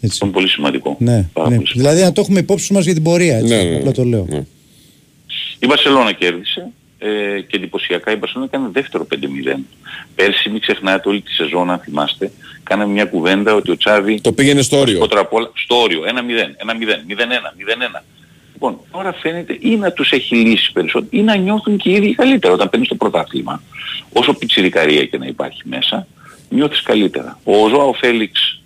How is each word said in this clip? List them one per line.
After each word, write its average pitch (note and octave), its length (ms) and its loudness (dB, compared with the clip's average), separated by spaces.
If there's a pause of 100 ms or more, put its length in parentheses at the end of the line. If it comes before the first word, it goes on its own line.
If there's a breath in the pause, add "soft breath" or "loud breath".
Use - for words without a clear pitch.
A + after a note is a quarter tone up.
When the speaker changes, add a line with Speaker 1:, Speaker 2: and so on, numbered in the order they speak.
Speaker 1:
Έτσι. G#2 100 0
Speaker 2:
Αυτό - 120 -4
είναι G2 100 -2
πολύ F#2+ 140 2
σημαντικό. - 500 -2
Speaker 1:
Ναι, A#2 340 2
Speaker 2:
Πάρα D#2 160 0
Speaker 1:
ναι. A#2+ 60 4
Speaker 2:
πολύ A2 120 0
σημαντικό. - 80 -4
Speaker 1:
Δηλαδή D3 260 4
να F#3 120 4
το G#3 80 2
έχουμε F#3 180 2
υπόψη G3 340 0
μας G3 120 2
για F3+ 80 2
την D#3 100 0
πορεία, E3+ 340 2
έτσι. A2+ 180 2
Speaker 3:
Ναι, G2+ 140 4
ναι, E3 60 -2
Speaker 1:
Απλά - 160 0
το B2+ 120 0
Speaker 3:
ναι. B2 60 2
Speaker 1:
λέω. G#2+ 200 0
Speaker 3:
Ναι. D2 120 -4 (1160 loud breath)
Speaker 2:
Η A#2+ 60 -2
Μπαρσελόνα C3+ 460 4
κέρδισε, F2 560 -4 (300)
ε, G2+ 440 -4
και - 140 -8
εντυπωσιακά F2+ 560 -4
η A2 40 2
Μπαρσελόνα B2+ 380 -8
έκανε C3+ 180 -4
δεύτερο G2+ 340 -4
πέντε C2 220 -6
μηδέν. C#2 380 -6 (500 loud breath)
Πέρσι, G2+ 340 0
μην G#2+ 120 -4
ξεχνάτε, F#2+ 480 -2
όλη G2+ 120 -2
τη - 120 -14
σεζόν, F2 360 -2
αν F2 100 -2
θυμάστε, D2 520 -4 (320 loud breath)
κάναμε G#2 280 -2
μια G#2 140 2
κουβέντα G2 500 0
ότι F#2 160 0
ο D#2+ 60 0
Τσάβη G#2+ 440 2
Speaker 3:
Το A2+ 100 2
πήγαινε C#3 300 4
στο C3+ 160 0
όριο. C3 160 4
Speaker 2:
βασικότερα G#2 280 2
απ' - 120 -2
όλα, A2+ 180 0 (120)
στο A#2+ 180 2
όριο, G#2+ 260 0
ένα B2 140 -4
μηδέν, A#2 360 -4
ένα A2+ 180 -6
μηδέν, A2 320 -2
μηδέν A2+ 240 -2
ένα, A2 260 -4
μηδέν A2 240 -4
ένα. A#2+ 220 -8 (500 soft breath)
Λοιπόν, B2 240 -4 (140)
τώρα F#3 220 -6
φαίνεται E3 480 -6
ή A3+ 140 2
να G3 160 0
τους D3 200 -2
έχει B2+ 240 -2
λύσει A2+ 360 2
περισσότερο, - 360 -2 (140)
ή - 0 -
να A3 140 4
νιώθουν G3+ 420 0
και F#3 120 0
οι F3+ 40 4
ίδιοι G#3 220 2
καλύτερα A#3+ 380 4
όταν F#2+ 160 0
παίρνεις A#2 180 2
το - 80 -2
πρωτάθλημα. - 680 -4 (500 loud breath)
Όσο C3 200 4
πιτσιρικαρία D#2 720 2
και C2+ 120 -8
να C2 80 -6
υπάρχει - 380 -8
μέσα, - 440 -4 (420 loud breath)
νιώθεις C#3+ 320 0
καλύτερα. G2 600 -2
Ο G#2+ 240 4
Ζωάο C3+ 260 4
Φέλιξ - 720 -2